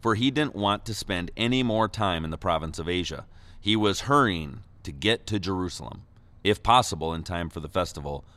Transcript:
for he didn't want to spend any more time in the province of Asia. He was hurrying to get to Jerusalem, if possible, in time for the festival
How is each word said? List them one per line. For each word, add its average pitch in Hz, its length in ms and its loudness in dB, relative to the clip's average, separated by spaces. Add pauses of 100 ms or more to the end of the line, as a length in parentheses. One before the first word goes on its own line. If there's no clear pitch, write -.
for 110 160 2
he 131 160 4
didn't 147 240 0
want 101 300 0
to 110 80 -6
spend 87 420 -4
any 123 260 2
more 110 240 2
time 95 380 0
in 80 80 -4
the 78 60 -6
province 80 420 0
of 80 80 -6
Asia. 87 380 -2 (340)
He 107 160 2
was 104 240 2
hurrying 104 640 2 (180)
to - 80 -12
get 101 380 0
to 107 100 0
Jerusalem, 90 640 -6 (400)
if 104 220 2
possible, 87 500 4
in 80 80 -6
time 85 260 -4
for 82 120 -10
the 76 80 -8
festival 73 560 -4 (120)